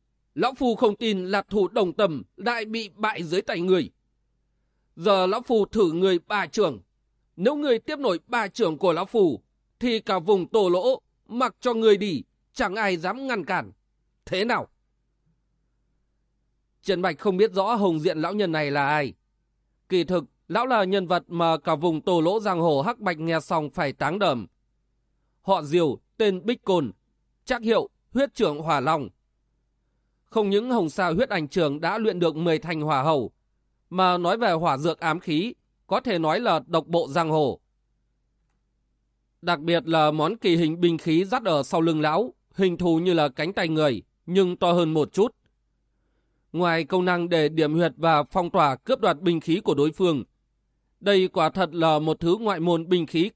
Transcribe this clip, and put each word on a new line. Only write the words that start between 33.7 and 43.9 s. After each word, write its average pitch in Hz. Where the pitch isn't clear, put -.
mà 180
nói 175
về 226
hỏa 160
dược 156
ám 165
khí, 180
có 208
thể 214
nói 160
là 185
độc 165
bộ 170
giang 160
hồ. 147
Đặc 170
biệt 165
là 156
món 156
kỳ 180
hình 170
binh 170
khí 165
dắt 226
ở 160
sau 170
lưng 160
lão, 160
hình 185
thù 170
như 180
là 156
cánh 156
tay 190
người, 151